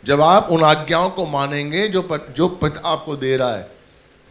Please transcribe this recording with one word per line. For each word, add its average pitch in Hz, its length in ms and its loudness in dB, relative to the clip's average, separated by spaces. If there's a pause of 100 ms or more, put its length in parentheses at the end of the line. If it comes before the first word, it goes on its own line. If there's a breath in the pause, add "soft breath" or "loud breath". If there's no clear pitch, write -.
जब 143 160 2
आप 180 300 6
उन 165 140 4
आज्ञाओं 165 460 2
को 185 160 -6
मानेंगे 147 640 -4
जो 185 140 -2
प-, 151 340 -8
जो 170 120 2
पिता 175 400 -4
आपको 156 280 -4
दे 131 200 -2
रहा 123 180 -2
है, 90 160 -10 (600)